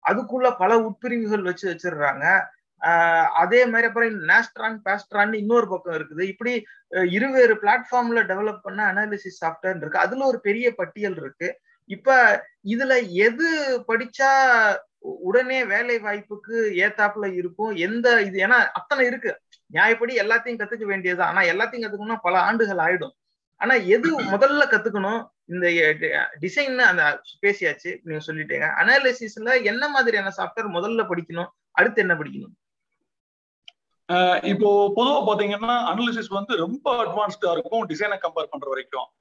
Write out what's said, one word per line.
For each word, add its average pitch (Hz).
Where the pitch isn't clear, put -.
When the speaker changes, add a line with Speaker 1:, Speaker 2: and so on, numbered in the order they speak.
Speaker 1:
அதுக்குள்ள 247
பல 208
உட்பிரிவுகள் 220
வச்சு 180
வச்சிடுறாங்க. 156
ஆ, 165
அதே 190
மாதிரி 233
அப்புறம் 226
Nastran, 220
Pastran 208
இன்னொரு 220
பக்கம் 180
இருக்குது. 156
இப்படி, 220
அ, 185
இருவேறு 240
பிளாட்ஃபார்ம்ல 233
டெவலப் 202
பண்ண 196
அனாலிசிஸ் 202
சாஃப்ட்வேர் 180
இருக்கு. 156
அதுல 247
ஒரு 247
பெரிய 233
பட்டியல் 196
இருக்கு. 151
இப்ப 240
இதுல 247
எது 262
படிச்சா 247
உ-, -
உடனே 254
வேலை 233
வாய்ப்புக்கு 208
ஏத்தாப்புல 208
இருக்கும்? 180
எந்த 226
இது, 190
ஏன்னா 240
அத்தனை 269
இருக்கு, 247
நியாயப்படி 233
எல்லாத்தையும் 226
கத்துக்க 214
வேண்டியதுதான். 180
ஆனா 196
எல்லாத்தையும் 220
கத்துக்கணும்னா 208
பல 185
ஆண்டுகள் 202
ஆயிடும். 175
ஆனா 240
எது 240
Speaker 2:
<clears throat> 196
Speaker 1:
முதல்ல 285
கத்துக்கணும்? 208
இந்த, 175
எ, 160
டி-, 151
டிசைன் 269
அந்த 175
பேசியாச்சு, 185
நீங்க 156
சொல்லிட்டீங்க. 151
அனாலிசிஸ்ல 240
என்ன 240
மாதிரியான 220
சாஃப்ட்வேர் 196
முதல்ல 208
படிக்கணும், 170
அடுத்து 214
என்ன 180
படிக்கணும்? 143
Speaker 2:
ஆ, 180
இப்போ 202
பொதுவா 269
பாத்தீங்கன்னா 208
அனாலிசிஸ் 226
வந்து 202
ரொம்ப 233
அட்வான்ஸ்டா 196
இருக்கும் 202
டிசைனை 202
கம்பேர் 165
பண்ற 139
வரைக்கும். 131